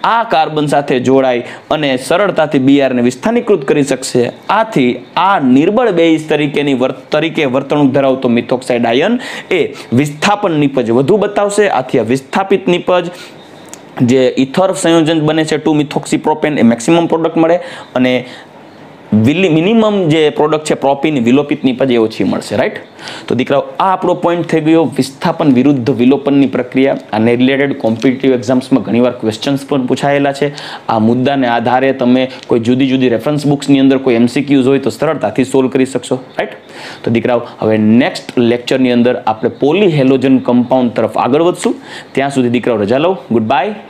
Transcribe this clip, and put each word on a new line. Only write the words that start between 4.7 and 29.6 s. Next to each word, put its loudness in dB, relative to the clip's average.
આ 2
નિર્બળ 2
બેઝ 2
તરીકેની 0
વર્ત-, -4
તરીકે -2
વર્તણૂક 0
ધરાવતો 0
methoxide 0
ion 0
એ -2
વિસ્થાપન 0
નીપજ 0
વધુ 2
બતાવશે. 0
આથી 0
આ 2
વિસ્થાપિત -2
નીપજ 0
જે 2
ether 0
સંયોજન 2
બને 0
છે -2
two 0
methoxypropan, -2
એ 2
maximum 2
product 0
મળે 4
અને 0
વિલી-, 2
minimum 2
જે 2
product 0
છે 0
Propene 0
Willopit 0
નીપજ, 0
એ 2
ઓછી 0
મળશે. -4
right? -2
તો 0
દીકરાઓ, 0
આ -2
આપણો 0
point -2
થઈ 0
ગયો 4
વિસ્થાપન 0
વિરુદ્ધ 2
વિલોપનની 2
પ્રક્રિયા. 0
આને 2
related 0
competitive 0
એક્ઝામ્સમાં 0
ઘણીવાર 0
questions -4